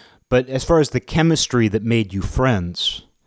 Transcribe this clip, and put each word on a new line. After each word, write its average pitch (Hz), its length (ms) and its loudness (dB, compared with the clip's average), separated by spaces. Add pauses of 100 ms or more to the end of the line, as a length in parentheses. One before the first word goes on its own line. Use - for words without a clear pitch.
(300)
But 127 180 2
as 131 160 -4
far 165 160 2
as 147 120 0
the 131 80 0
chemistry 156 720 0
that 104 140 -2
made 113 300 -2
you 95 80 -4
friends, 95 840 -2 (240)